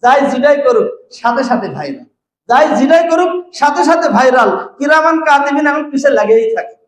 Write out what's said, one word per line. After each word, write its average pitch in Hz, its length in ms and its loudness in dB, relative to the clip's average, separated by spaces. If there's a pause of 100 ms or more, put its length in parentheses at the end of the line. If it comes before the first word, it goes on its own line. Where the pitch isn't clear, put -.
যাই 269 180 4
যেটাই 277 360 0
করুক 247 560 -2
সাথে 240 320 -4
সাথে 214 240 -4
ভাইরাল, 139 360 -10 (440)
যাই 277 280 2
যেটাই 330 320 2
করুক 339 460 -2
সাথে 294 300 0
সাথে 330 240 0
ভাইরাল। 233 600 0 (100)
কিরামান 311 420 0
কাতিবিন 285 460 0
এখন 302 240 -4
পিছে 277 200 0
লাগেই 226 460 0
থাকে। - 200 -10 (120)